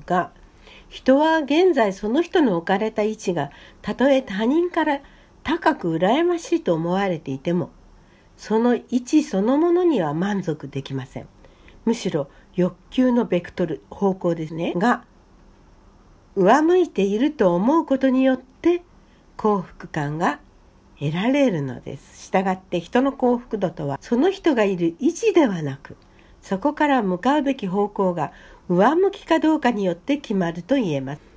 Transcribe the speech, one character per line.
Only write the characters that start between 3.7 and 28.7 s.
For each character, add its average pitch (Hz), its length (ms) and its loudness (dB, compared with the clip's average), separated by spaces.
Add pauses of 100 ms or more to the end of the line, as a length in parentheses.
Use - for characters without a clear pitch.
た 220 140 -6
と 254 120 4
え 269 140 4
他 208 240 -4
人 339 240 2
か 320 140 0
ら 285 160 -2 (420)
高 320 320 0
く 165 180 -4
羨 202 320 2
ま 349 140 0
し - 180 -4
い 320 60 -2
と 180 120 0
思 165 160 -2
わ 196 180 0
れ 165 100 -4
て 139 140 -8
い 135 80 -6
て 170 120 -4
も、 170 180 -2 (680)
そ 220 240 -2
の 240 160 2
位 - 80 -8 (160)
置 311 240 2
そ 190 180 -2
の 262 160 2
も 339 140 2
の 359 100 2
に 311 180 2
は 147 140 -2
満 196 300 -2
足 147 240 -6
で 135 140 -8
き 135 120 -10
ま 131 120 -8
せ - 140 -14
ん。 - 80 -18 (560)
む 226 80 2
し 214 160 -4
ろ 151 200 -2 (260)
欲 180 220 0 (140)
求 254 200 2
の 240 140 2
ベ 175 160 0
ク - 120 -18
ト 180 140 -2
ル、 160 240 -8
方 190 240 -2
向 175 220 -2
で 160 100 -6
す 165 80 -14
ね、 165 220 -6
が 220 280 0 (1300)
上 208 260 6
向 349 160 4
い 349 100 2
て - 140 -4
い 202 160 0
る 302 140 0
と 185 220 2
思 247 260 2
う 320 40 -6
こ 269 140 0
と 269 100 2
に 262 140 2
よ 262 120 4
っ - 40 -2
て 349 440 -2 (540)
幸 208 260 0
福 - 260 -16
感 151 300 -6
が 247 200 -2 (640)
得 151 120 -4
ら 185 160 -2
れ 269 220 2
る 160 120 -4
の 127 180 -8
で - 160 -12
す。 - 300 -20
し - 40 -20
た 190 120 2
が 190 100 -2
っ 185 80 -6
て - 200 -6
人 240 220 -2
の 269 100 0
幸 247 260 0
福 233 200 -10
度 185 120 -2
と 151 180 -8
は 139 120 -6
そ - 160 -2
の 320 140 2
人 339 240 0
が 220 100 2
い 196 120 0
る 165 240 -2
位 302 100 2
置 427 220 -2
で 311 140 6
は 180 160 -2
な 139 140 -6
く、 - 200 -20 (460)
そ 190 160 -6
こ 285 160 -2
か 302 120 0
ら 269 160 2
向 185 160 0
か 269 200 0
う 285 40 0
べ 269 140 -2
き 208 100 -8
方 202 220 0
向 185 260 -2
が 156 180 -4 (360)
上 196 280 4